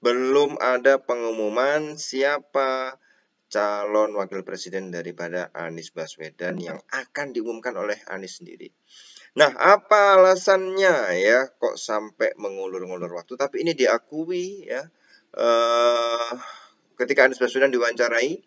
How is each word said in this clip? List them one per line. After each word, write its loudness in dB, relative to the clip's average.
belum 2
ada 4
pengumuman -2
siapa -2
calon 0
wakil -6
presiden -10
daripada -8
Anies -12
Baswedan -10
yang -12
akan -10
diumumkan -6
oleh -6
Anies -12
sendiri. -20
Nah, 4
apa 6
alasannya 4
ya 4
kok -4
sampai -4
mengulur-ngulur -8
waktu? -14
Tapi -4
ini -2
diakui -2
ya, -10
eh, 2
ketika 4
Anies -6
Baswedan 2
diwawancarai 0